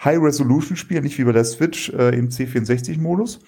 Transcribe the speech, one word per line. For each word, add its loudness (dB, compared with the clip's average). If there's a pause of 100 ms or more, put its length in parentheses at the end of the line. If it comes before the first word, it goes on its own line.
High 2
Resolution 2
spielen, -4
nicht -6
wie 2
bei 4
der 4
Switch, -4
äh, 2
im 2
C -6
vierundsechzig -2
Modus. -2